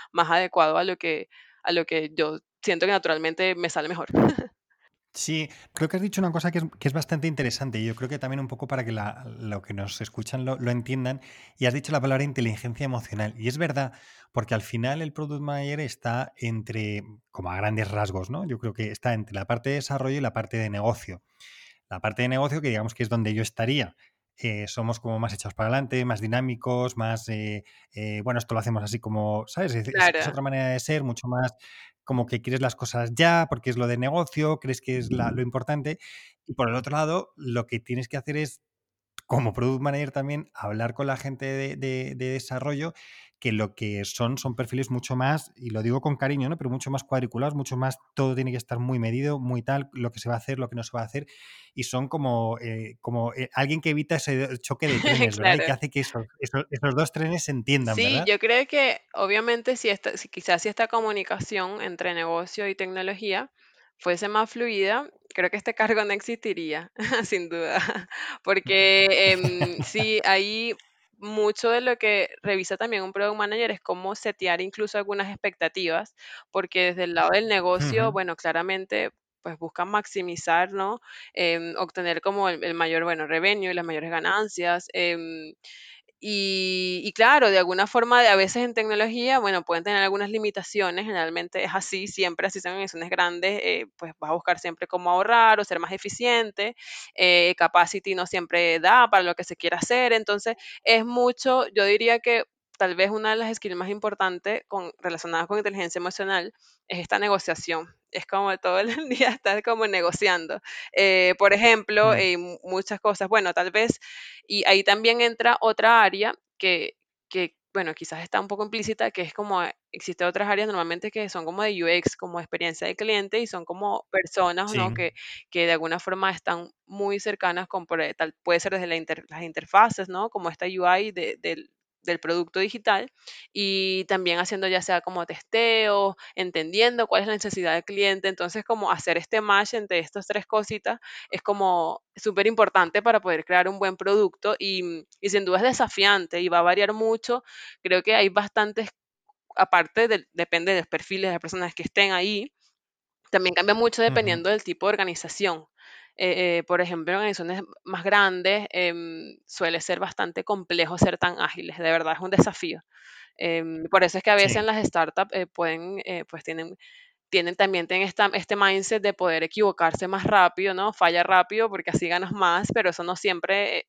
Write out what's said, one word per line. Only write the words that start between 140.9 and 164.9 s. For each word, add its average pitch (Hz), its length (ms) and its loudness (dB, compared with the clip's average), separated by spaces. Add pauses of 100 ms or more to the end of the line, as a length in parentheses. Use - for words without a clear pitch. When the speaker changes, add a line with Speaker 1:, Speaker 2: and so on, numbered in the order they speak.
Speaker 1:
es 170 100 -6
como 180 600 0 (140)
súper 196 320 0
importante 202 540 4
para 220 180 6
poder 170 240 0
crear 180 240 4
un 196 100 -4
buen 185 200 0
producto 202 600 2
y, 180 460 -4 (160)
y 202 100 -2
sin 196 140 2
duda 185 140 4
es 208 60 2
desafiante 202 760 4
y 180 80 0
va 170 120 4
a - 20 8
variar 196 320 4
mucho, 220 500 -2 (400)
creo 180 200 2
que 220 120 4
hay 202 140 6
bastantes, 208 580 0 (680)
aparte 185 500 4
del, 208 240 -2
depende 170 420 0
de 180 60 2
los 156 80 -2
perfiles 190 420 -4
de 175 40 -2
las 170 80 -6
personas 175 340 -6
que 170 80 -8
estén 196 300 2
ahí, 202 400 -2 (800)
también 185 220 4
cambia 202 220 4
mucho 233 260 2
Speaker 2:
Ujú. 233 40 6
Speaker 1:
dependiendo 196 440 2
del 208 140 2
tipo 180 240 -2
de 208 40 4
organización, 180 760 -2 (520)
eh, 180 420 2
eh, 165 40 -2
por 175 180 2
ejemplo, 170 320 -4
en 196 60 2
organizaciones 190 420 -4 (240)
más 180 180 -8
grandes, 196 680 0
em, 170 720 -6
suele 165 360 -4
ser - 180 -4
bastante 180 440 -4
complejo 175 540 -2
ser 175 200 2
tan 175 220 0
ágiles, 165 380 -4
de 170 140 -6
verdad 165 240 0
es 170 60 -8
un 185 100 -8
desafío. 170 500 -4 (560)
Em, 165 540 -4
por 185 120 6
eso 170 140 2
es - 60 -6
que 214 80 6
a 208 40 8
veces 202 220 6
en 214 80 0
Speaker 2:
Sí. - 20 -2
Speaker 1:
las 214 200 0
startups, 170 460 -2